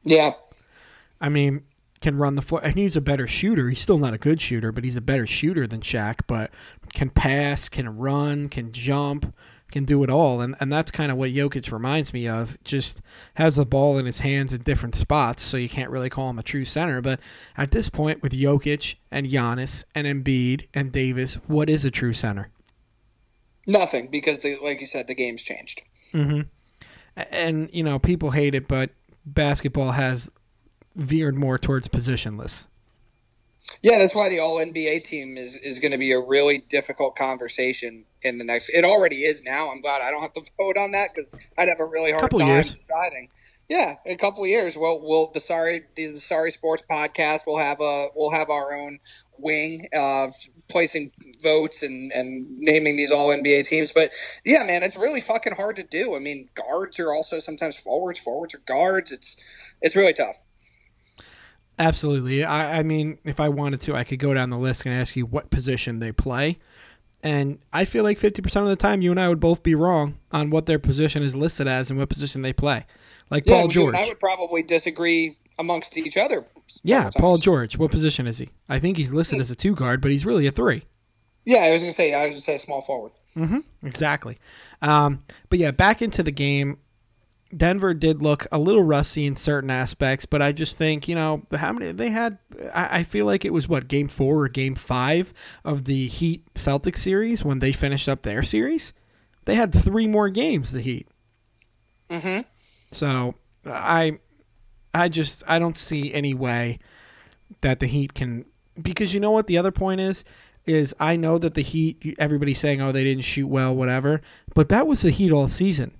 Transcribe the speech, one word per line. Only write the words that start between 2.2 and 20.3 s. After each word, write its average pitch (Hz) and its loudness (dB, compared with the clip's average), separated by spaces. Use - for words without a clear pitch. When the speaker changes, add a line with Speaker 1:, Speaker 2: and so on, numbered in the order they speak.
Speaker 2:
the 143 -2
floor, 156 2
and 151 2
he's 190 2
a 156 4
better 135 0
shooter. 170 2
He's 123 -2
still 180 4
not 131 2
a 107 -6
good 156 2
shooter, 110 -2
but 117 -6
he's 123 -4
a 123 -2
better 127 0
shooter 151 -2
than 110 -6
Shaq, 107 -4
but 110 -4
can 135 -2
pass, 139 0
can 117 -6
run, 143 -2
can 117 -8
jump, 143 -4
can 139 -2
do 139 4
it 127 0
all. 135 4
And, 127 -4
and 139 0
that's 156 0
kinda 147 -2
what 131 -2
Jokic 139 -2
reminds 135 -2
me 120 -4
of. 117 -4
Just - -6
has 160 4
the 147 4
ball 135 4
in 131 0
his 123 -6
hands 139 0
in 120 -6
different 131 -2
spots, 135 0
so - -4
you 123 -2
can't 131 -6
really 127 -4
call 135 -4
him 120 -8
a 110 -8
true 139 -4
center. 151 -2
But 131 -2
at 143 -2
this 226 2
point, 156 -2
with 135 -2
Jokic 143 0
and 139 -4
Giannis 127 -2
and 147 -2
Embiid 135 0